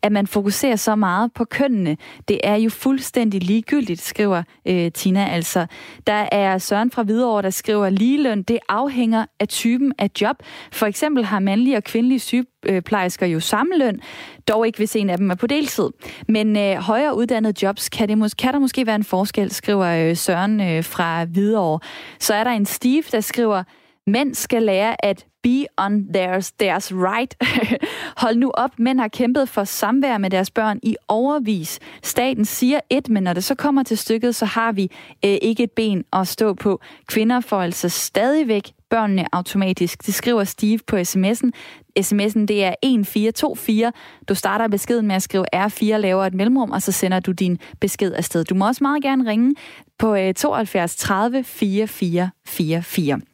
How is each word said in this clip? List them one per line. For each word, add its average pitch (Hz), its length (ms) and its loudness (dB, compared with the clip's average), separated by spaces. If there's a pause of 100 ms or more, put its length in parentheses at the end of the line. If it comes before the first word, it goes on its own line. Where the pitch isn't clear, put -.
at 208 80 2
man 202 160 2
fokuserer 208 480 0
så 214 200 0
meget 208 380 0
på 233 120 -2
kønnene. 202 520 0 (300)
Det - 160 0
er 208 120 2
jo 226 140 2
fuldstændig 233 760 0
ligegyldigt," 214 560 0
skriver, 190 440 0 (240)
øh, 175 240 2
Tina 190 400 0
altså. 170 360 -2 (400)
Der 208 240 0
er 196 260 2
Søren 208 340 0
fra 240 120 -2
Hvidovre, 220 380 0
der 196 80 0
skriver, 208 400 0
"Ligeløn, 226 540 2
det 233 160 0 (100)
afhænger 233 560 0 (140)
af 208 80 0
typen 254 520 0
af 202 100 0 (120)
job. 226 140 0 (360)
For - 140 -2
eksempel 254 400 0
har 202 140 0
mandlige 220 380 2
og 202 60 -2
kvindelige 247 360 2
sygeplejersker 190 1040 -2
jo 165 140 0
samme 277 380 0
løn, 240 220 0 (480)
dog 226 200 2
ikke 220 120 -4
hvis 208 160 -2
en 208 140 0
af 175 80 0
dem 196 120 0
er 180 60 0
på 240 120 -2
deltid. 277 420 0 (380)
Men, 214 300 4
øh, 202 180 2
højere 220 420 0
uddannede 220 480 0
jobs 196 240 -2
kan, 214 200 -2
det 214 80 2
mås-, 214 160 0
kan 262 200 -2
der 285 60 2
måske 262 260 0
være 220 100 0
en 208 80 0
forskel," 196 480 -2
skriver, 175 580 2
øh, 170 60 2
Søren, 190 460 0
øh, 165 220 0
fra 165 420 -2
Hvidovre. 180 540 2 (400)
Så - 140 0
er 208 100 2
der 247 80 0
en 214 140 0
Steve, 269 460 0
der 220 80 2
skriver, 214 440 0 (440)
"Mænd 247 260 2
skal - 300 0
lære 208 420 0
at 196 200 -2 (180)
be 262 220 2 (120)
on 196 360 0
theirs, 185 380 -2
theirs 190 420 -2
right. 196 420 -2 (420)
<laughs> - 460 -6
Hold 226 120 2
nu 254 180 2
op, - 260 -2
mænd 254 200 2
har 226 80 0
kæmpet 247 420 0
for 202 140 -2
samvær 240 540 0
med 196 120 0
deres 190 220 0
børn 214 320 0
i 220 120 0 (140)
årevis. 220 680 0 (240)
Staten 247 420 0
siger 254 340 2 (100)
et, 262 200 0
men 208 140 2
når 180 100 0
det 180 100 -2
så 269 120 0
kommer 269 280 2
til 226 140 -2
stykket, 226 380 0
så 226 100 -2
har 226 260 0
vi, 196 120 0 (420)
øh, 202 160 4
ikke 226 220 0
et 233 80 -2
ben 208 420 0
at 185 140 0
stå 214 260 0
på. 190 260 0 (280)
Kvinder 226 320 2
får 208 220 -2
altså 175 280 -2
stadigvæk 226 760 0 (260)
børnene 202 420 2
automatisk." 180 720 -2
Det 202 80 -2
skriver 233 300 0
Steve 214 440 0
på 190 160 0
S 175 140 -2
M 190 80 2
S'en. 240 260 0 (500)
S 196 120 0
M 202 60 2
S'en, 208 260 2
det 202 180 2
er 185 180 0
en 247 240 2
fire 214 260 0
to - 240 -2
fire. 226 360 0 (380)
Du 196 60 2
starter 208 320 0
beskeden 214 400 0
med 196 80 2
at 190 60 0
skrive 190 320 -2
R 190 160 2
fire, 214 320 0
laver 190 220 2
et 185 100 -2
mellemrum, 220 380 2
og 196 100 -2
så - 100 -2
sender 185 280 0
du 190 120 -2
din 180 280 0 (220)
besked 196 320 0
afsted. 175 300 -2
Du 185 120 0
må 190 120 2
også 254 160 0
meget 277 200 2
gerne 269 260 2
ringe 240 260 2 (440)
på, 220 160 4
øh, 190 180 2
tooghalvfjerds 196 640 0
tredive 240 480 0
fireogfyrre 190 840 -2 (180)
fireogfyrre. 165 760 -2 (120)